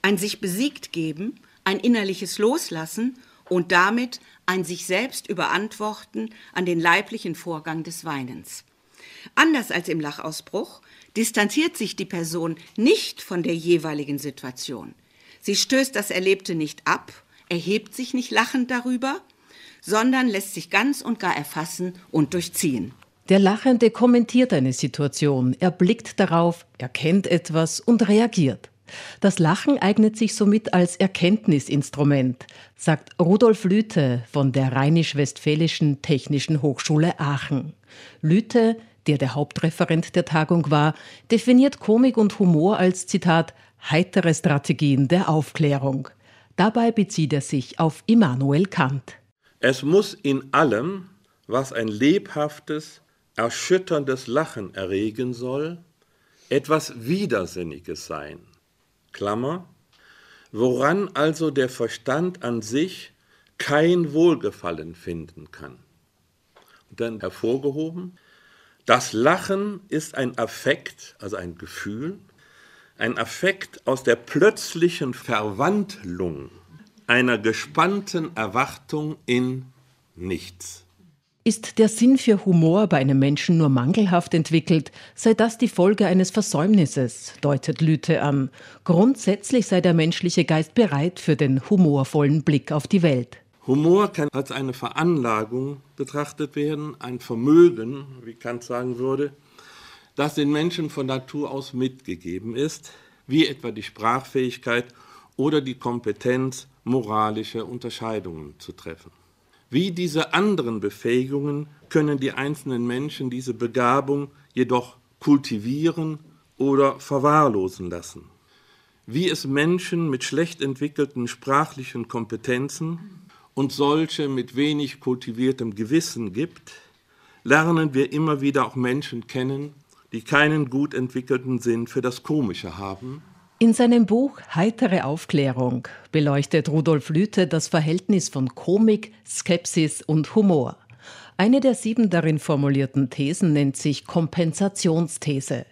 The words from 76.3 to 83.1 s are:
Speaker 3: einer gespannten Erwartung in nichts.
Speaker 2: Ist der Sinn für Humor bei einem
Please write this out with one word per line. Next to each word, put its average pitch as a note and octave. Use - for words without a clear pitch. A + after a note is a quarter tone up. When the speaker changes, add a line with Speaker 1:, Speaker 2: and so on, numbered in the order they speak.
Speaker 3:
einer B2
gespannten E3
Erwartung C3
in B2+
nichts. -
Speaker 2:
Ist -
der A3
Sinn B3+
für G3+
Humor F3
bei F3
einem C3+